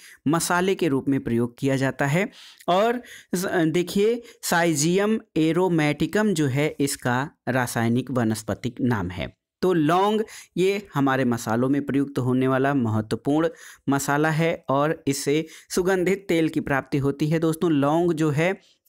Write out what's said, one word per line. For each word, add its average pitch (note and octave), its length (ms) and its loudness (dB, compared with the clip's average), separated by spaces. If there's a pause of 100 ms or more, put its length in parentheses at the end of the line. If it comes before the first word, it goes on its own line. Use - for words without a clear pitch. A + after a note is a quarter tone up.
(280)
मसाले F3 480 0
के F#3 120 0
रूप C3+ 220 0
में C3+ 140 0
प्रयोग A#2+ 360 -2
किया C3+ 160 0
जाता C3+ 300 -2
है। E3 260 0 (360)
और A3+ 340 2 (340)
स-, F3+ 100 -2
देखिए F3+ 800 0 (180)
साइजियम F3 800 2 (180)
एरोमेटिकम D#3+ 960 2
जो D#3 140 0
है C#3+ 320 0
इसका C3+ 500 -2 (180)
रासायनिक B2 640 0
वनस्पतिक A2 720 -4
नाम A2 280 -2
है। D#2+ 280 -10 (240)
तो F#3 120 2
लौंग F#3 480 2 (360)
ये G3 360 0
हमारे C3+ 320 2
मसालों A#2+ 440 0
में C#3+ 160 0
प्रयुक्त C#3 340 -2
होने B2+ 280 2
वाला C3+ 260 2
महत्वपूर्ण A#2+ 760 0 (400)
मसाला C#3+ 400 0
है E3 400 -2
और D3 380 0
इससे C#3+ 380 -2 (300)
सुगंधित F#3 540 0
तेल E3 200 2
की D#3 100 -2
प्राप्ति C#3+ 380 -2
होती C#3 300 0
है। D#3+ 120 0
दोस्तों, D#3+ 320 0
लौंग D#3 420 2
जो D#3 160 0
है E3 320 0 (280)